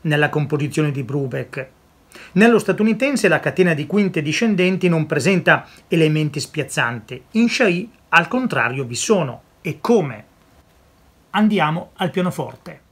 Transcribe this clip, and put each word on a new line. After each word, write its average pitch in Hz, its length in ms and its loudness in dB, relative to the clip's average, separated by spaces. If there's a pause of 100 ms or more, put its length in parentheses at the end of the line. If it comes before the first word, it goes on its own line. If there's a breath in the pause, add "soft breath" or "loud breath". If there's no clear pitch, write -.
nella 147 260 2
composizione 147 640 -2
di 135 120 -6
Brubeck. 131 640 -6 (640 loud breath)
Nello 220 260 6
statunitense 220 680 0
la 156 100 2
catena 170 340 2
di 147 140 -4
quinte 185 340 0
discendenti 185 680 0
non 160 160 2
presenta 156 600 2 (220 loud breath)
elementi 156 540 0
spiazzanti, 131 920 -6
in 233 160 2
Shai 208 420 0 (200)
al 170 180 4
contrario 135 560 -2
vi 120 120 -10
sono. 160 460 -2 (200)
E 156 180 -8
come? 147 460 0 (1040)
Andiamo 185 680 0
al 185 160 -2
pianoforte. 165 680 -6 (100)